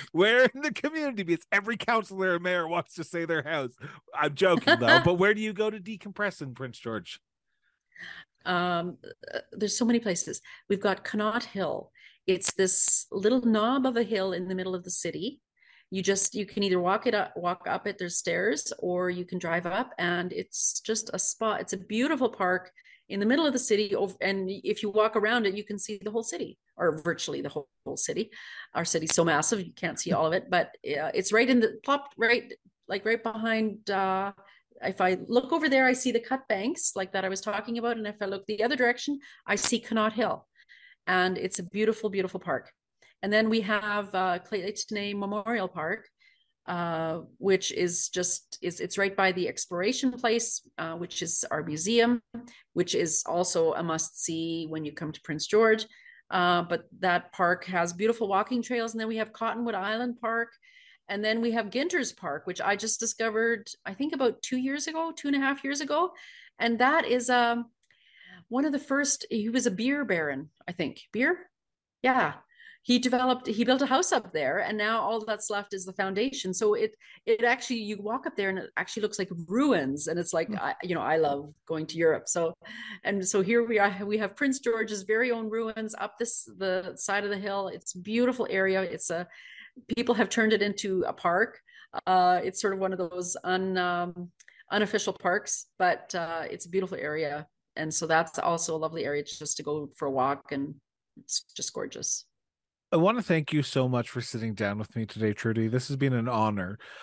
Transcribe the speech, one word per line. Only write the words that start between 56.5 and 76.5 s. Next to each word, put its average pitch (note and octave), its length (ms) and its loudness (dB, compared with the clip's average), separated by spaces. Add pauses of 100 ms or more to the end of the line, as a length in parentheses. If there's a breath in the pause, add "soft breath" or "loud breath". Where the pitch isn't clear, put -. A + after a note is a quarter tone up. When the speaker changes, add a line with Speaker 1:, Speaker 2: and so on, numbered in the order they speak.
Speaker 2:
but E3+ 240 -4 (120)
that F3+ 340 0
park F3+ 340 0
has F3 260 0
beautiful A3 340 0
walking G#3 340 0
trails. A#3 320 -2
And A3+ 80 -4
then A3 60 -4
we A3 120 -2
have A3 140 -4
Cottonwood A3+ 440 -4
Island A3+ 440 -4
Park. A#3 280 -2 (600 soft breath)
And G3+ 160 -2
then A3 160 2
we A#3 120 2
have A3 180 -2
Ginter's C#4+ 420 0
Park, D3+ 360 -8
which F3+ 120 -6
I - 140 2
just G#3+ 240 0
discovered, A3+ 720 -2 (160)
I G3+ 80 -10
think D4+ 200 -4
about C4 280 0
two - 140 -4
years C4+ 320 -2
ago, D#4+ 260 -4
two C#4+ 140 -8
and C#4+ 80 2
a C#4 40 2
half C4+ 220 0
years C#4 180 -2
ago. D#4 300 0 (480 loud breath)
And A#3 220 2
that C#4+ 240 4
is, B3 260 2
um, A#3+ 360 2 (800 loud breath)
one B3+ 160 0
of D4+ 80 2
the C#4 80 0
first, C#4 500 0
he G#3+ 180 -2
was A#3 180 2
a A#3 40 2
beer B3+ 340 0
baron, D#3 460 -2 (160)
I F3+ 60 -8
think. - 300 -6 (100)
Beer? D#4 380 0 (520)
Yeah. A#3+ 320 2 (500 loud breath)
He B3 140 4
developed, B3+ 480 0
he A#3 180 0
built B3+ 160 4
a C#4 60 0
house D#4 240 2
up A3 220 0
there, D3 260 0
and G#3+ 180 -2
now G#3+ 260 0
all A3 220 0
that's G#3+ 260 -4
left G3+ 220 -4
is F#3+ 120 -6
the F#3+ 80 -10
foundation. F#3+ 600 -2